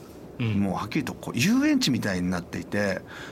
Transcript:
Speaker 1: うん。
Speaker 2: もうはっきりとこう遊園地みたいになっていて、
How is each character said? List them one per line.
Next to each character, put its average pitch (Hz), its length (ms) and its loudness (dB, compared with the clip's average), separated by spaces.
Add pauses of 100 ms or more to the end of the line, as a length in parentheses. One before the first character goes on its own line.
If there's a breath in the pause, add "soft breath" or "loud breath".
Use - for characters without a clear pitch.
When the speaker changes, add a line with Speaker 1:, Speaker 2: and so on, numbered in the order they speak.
(380)
Speaker 1:
う 123 60 0
ん。 107 160 2
Speaker 2:
も 98 120 2
う - 20 0
は 85 120 -4
っ - 20 -6
き 151 120 0
り - 40 0
と - 80 -6
こ - 220 -8
う - 40 -2
遊 233 280 4
園 294 140 4
地 - 100 2
み - 100 2
た 104 140 0
い 90 80 0
に 90 80 2
な 90 100 0
っ - 20 -6
て - 180 -8
い 87 40 -6
て、 101 380 0 (300 loud breath)